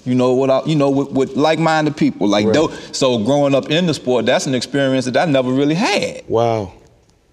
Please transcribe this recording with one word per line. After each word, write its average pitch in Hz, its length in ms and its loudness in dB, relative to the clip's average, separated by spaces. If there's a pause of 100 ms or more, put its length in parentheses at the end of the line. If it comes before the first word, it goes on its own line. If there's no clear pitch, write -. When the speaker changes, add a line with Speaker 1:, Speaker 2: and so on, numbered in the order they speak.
Speaker 1:
you 127 80 -2
know, 127 180 2
with 135 160 0
our, 131 160 2
you 156 120 0
know, 139 120 2
with, 139 220 0
with 135 260 -2
like-minded 156 580 0
people. - 320 0
Like, 104 200 2
Speaker 2:
Right. 110 80 2
Speaker 1:
tho-, 156 160 2 (220)
so 127 260 0
growing 139 360 0
up 131 160 0
in 175 160 0
the 156 60 0
sport, 123 320 -2
that's 131 220 0
an 135 80 -4
experience 131 500 -2
that 123 120 -6
I 160 100 2
never 131 240 0
really 143 240 0
had. - 520 -4
Speaker 2:
Wow. 110 460 -2 (600)